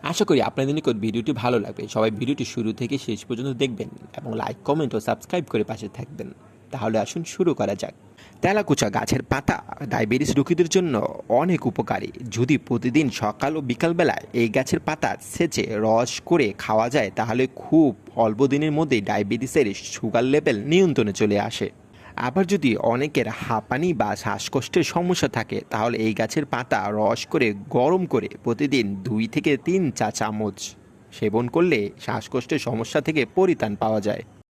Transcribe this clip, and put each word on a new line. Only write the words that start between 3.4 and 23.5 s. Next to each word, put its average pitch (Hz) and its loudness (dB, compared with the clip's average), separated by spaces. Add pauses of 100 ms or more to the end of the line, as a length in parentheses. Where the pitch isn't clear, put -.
দেখবেন 113 -2 (280)
এবং 131 -8
লাইক, 110 -4 (100)
কমেন্ট 143 0
ও 110 0
সাবস্ক্রাইব 139 -2
করে 107 2
পাশে 107 -8 (100)
থাকবেন। - -12 (440)
তাহলে 110 -2
আসুন 104 -4 (120)
শুরু 170 2
করা 101 0
যাক। - -10 (480)
তেলাকুচা 180 2
গাছের 120 -2
পাতা - 0 (340)
ডায়াবেটিস 123 2
রোগীদের 165 4
জন্য 175 4 (460)
অনেক 170 2 (100)
উপকারী। 104 -2 (260)
যদি 127 2 (120)
প্রতিদিন 127 2 (140)
সকাল 113 -2
ও 156 -4
বিকালবেলায় 165 0
এই 117 4
গাছের 135 2
পাতা 156 -2 (220)
ছেঁচে - 0 (220)
রস 113 4 (180)
করে 160 4 (160)
খাওয়া 110 2
যায়, 120 2 (100)
তাহলে 113 2 (180)
খুব 151 6 (260)
অল্প 110 2 (120)
দিনের 147 0
মধ্যেই 135 2
ডায়াবেটিসের 110 2 (260)
সুগার 117 0
লেভেল 147 2 (140)
নিয়ন্ত্রণে 143 4
চলে 101 2
আসে। 104 -4 (500)
আবার 143 0 (100)
যদি 143 2 (220)
অনেকের 135 0 (140)
হাঁপানি 127 -2